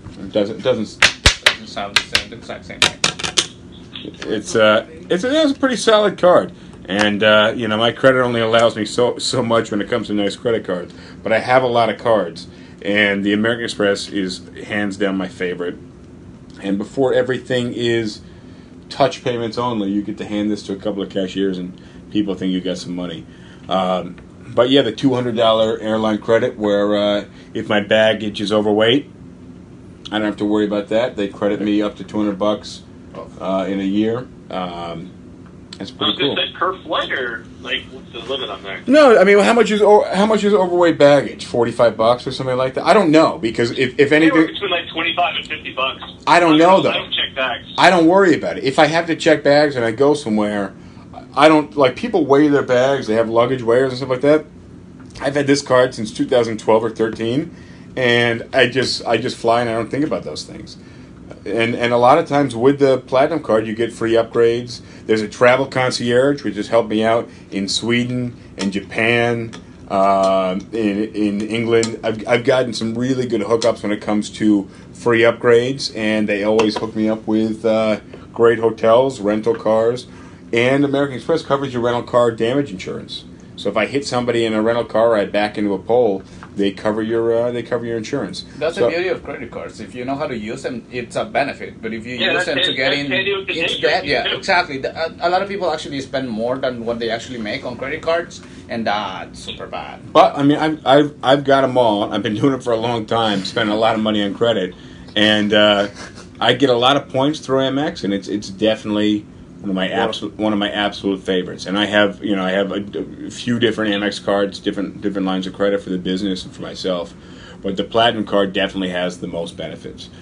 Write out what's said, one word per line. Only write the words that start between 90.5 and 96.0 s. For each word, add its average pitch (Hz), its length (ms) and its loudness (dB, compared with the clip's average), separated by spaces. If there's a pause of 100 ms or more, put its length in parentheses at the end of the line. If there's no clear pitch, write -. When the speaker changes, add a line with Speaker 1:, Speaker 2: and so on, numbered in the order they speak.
Speaker 2:
them, 135 300 -8
it's 123 240 -10
a 117 100 -2
benefit. 107 560 -4
But 110 120 -8
if 110 120 -10
you 123 120 -10
Speaker 3:
Yeah, 131 160 -2
Speaker 2:
use - 0 -
Speaker 3:
that's - 120 -2
Speaker 2:
them 151 120 -2
to 131 40 0 (100)
Speaker 3:
it. 135 40 -6
Speaker 2:
get 131 140 0
Speaker 3:
That's 143 120 0
Speaker 2:
in, 139 100 -6
Speaker 3:
handy 131 240 -2
with - 120 -6
the 160 120 -6
Speaker 2:
into 180 160 -4
Speaker 3:
day 139 60 -8
Speaker 2:
debt, 156 200 2
Speaker 3:
trade, - 80 -6
Speaker 2:
yeah, 123 160 0
Speaker 3:
too. 147 120 -4
Speaker 2:
exactly. 175 400 -2
The, 135 180 -6 (280)
a, 175 40 0
a - 20 0
lot 185 120 2
of 196 80 -6
people 180 220 -4
actually 156 300 -6